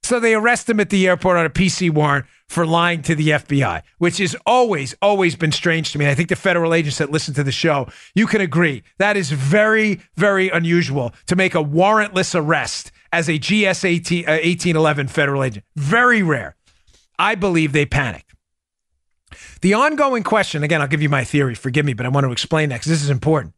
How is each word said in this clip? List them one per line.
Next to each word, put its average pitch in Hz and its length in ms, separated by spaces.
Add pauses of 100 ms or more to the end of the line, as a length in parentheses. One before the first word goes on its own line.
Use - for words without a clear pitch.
So 240 160
they 226 140
arrest 220 360
him 214 100
at 202 100
the 185 180
airport 180 300
on 165 80
a 156 60
P 185 180
C 175 200
warrant 147 360 (220)
for 170 180
lying 170 380
to 165 100
the 151 180
F 151 160
B 139 160
I, 85 200 (160)
which 170 180
has 185 180 (100)
always, 214 580
always 196 320
been 156 160
strange 165 400
to 147 80
me. 143 100
I 139 60
think 165 140
the 180 60
federal 170 380
agents 151 240
that 143 140
listen 151 240
to 143 80
the 135 80
show, 143 360 (280)
you 214 100
can 214 160
agree, 156 400 (160)
that 208 180
is 175 140
very, 208 720 (160)
very 190 320
unusual 165 640 (140)
to 180 80
make 185 180
a 160 100
warrantless 185 680
arrest 156 580 (220)
as 170 160
a 156 80
G 202 300
S 185 180
eighteen, 170 420
uh, 156 140
eighteen 170 340
eleven 151 320
federal 139 360
agent. 107 200 (120)
Very 220 480
rare. 123 320 (640)
I 208 160
believe 170 360
they 147 140
panicked. 127 480 (1300)
The 190 140
ongoing 269 480
question, 185 400
again, 151 180
I'll 143 60
give 151 160
you 151 60
my 135 140
theory, 135 300
forgive 131 320
me, 139 80
but 123 140
I - 20
want 139 160
to 127 60
explain 151 380
that 120 120
'cause - 80
this 156 140
is 143 80
important 139 460